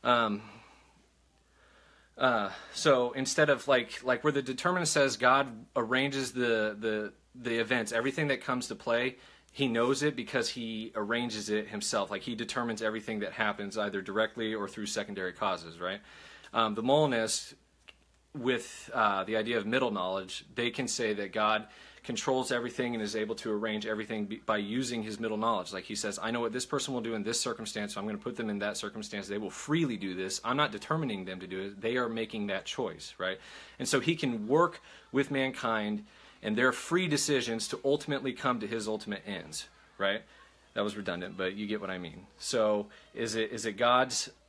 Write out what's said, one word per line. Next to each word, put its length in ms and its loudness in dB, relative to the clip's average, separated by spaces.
Um, 360 4
uh, 360 4
so 380 6
instead 360 2
of, 180 4
like, 360 2
like, 200 2
where 80 4
the 120 2
determinist 500 0
says 240 4
God 300 6
arranges 560 2
the, 480 2
the, 320 -2
the 260 -2
events, 320 0
everything 360 0
that 140 0
comes 260 -2
to 80 -6
play, 400 0
he 160 0
knows 360 4
it 120 2
because 320 -2
he 480 -6
arranges 540 -2
it 200 0
himself. 420 -2
Like, 100 -4
he 140 -6
determines 480 -2
everything 380 -2
that 120 -4
happens 460 -2
either 200 0
directly 540 0
or 140 -4
through 180 -6
secondary 480 -4
causes, 460 -4
right? 220 -4
Um, 220 4
the 80 -2
Molinists, 720 4
with, 580 -2
uh, 300 4
the 120 0
idea 220 2
of 80 0
middle 260 2
knowledge, 600 -2
they 160 0
can 180 -4
say 260 0
that 180 -4
God 340 2
controls 480 0
everything 440 -2
and 60 -2
is 140 -4
able 180 -2
to 160 -6
arrange 360 -2
everything 400 -2
be-, 200 -8
by 120 2
using 440 -2
his 200 -6
middle 160 -2
knowledge. 340 0
Like 140 -6
he 100 -8
says, 260 -4
"I 100 -2
know 100 0
what 100 0
this 140 -4
person 280 -2
will 60 0
do 140 -2
in 100 -2
this 160 0
circumstance, 540 -4
so 80 -6
I'm 40 -4
gonna 120 -4
put 180 -6
them 140 -4
in 100 -2
that 160 -2
circumstance. 540 -8
They 80 -2
will 120 -4
freely 460 0
do 180 -4
this. 300 -4
I'm 140 0
not 160 2
determining 500 -2
them 160 -8
to 80 -10
do 140 -4
it. 180 -8
They 160 0
are 140 0
making 380 -4
that 180 -2
choice," 520 -6
right? 220 -2
And 80 -2
so 140 4
he 160 2
can 320 -2
work 320 4
with 180 2
mankind 760 0
and 160 0
their 160 6
free 340 0
decisions 640 2
to 160 -6
ultimately 480 0
come 260 0
to 80 -6
his 180 -2
ultimate 400 -4
ends, 440 -8
right? 260 0
That 100 0
was 140 -2
redundant, 400 -4
but 160 0
you 140 -4
get 120 -2
what 100 -6
I 100 -4
mean. 280 -10
So 500 4
is 220 -2
it, 180 0
is 120 -4
it 120 -2
God's 520 4